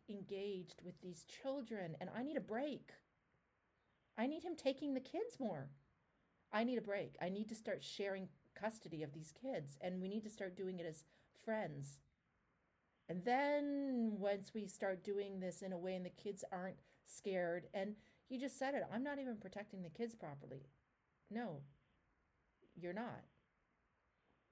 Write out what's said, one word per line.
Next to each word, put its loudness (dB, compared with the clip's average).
engaged -2
with -8
these -8
children, -2
and -2
I -2
need 0
a 4
break. -2
I 4
need 0
him 0
taking 2
the 2
kids -2
more. -2
I 6
need 4
a 2
break. 0
I 2
need 0
to -4
start -2
sharing 0
custody -2
of -4
these -8
kids, -2
and 0
we 0
need 2
to -4
start -4
doing -2
it -2
as -6
friends." -2
And 0
then 6
once 2
we -2
start 0
doing 0
this -2
in -2
a 0
way 0
and -2
the -4
kids -4
aren't -4
scared, 2
and 0
you -2
just 0
said 4
it, 4
"I'm 2
not 0
even 0
protecting -6
the -4
kids -2
properly." -8
No, -2
you're -2
not. -2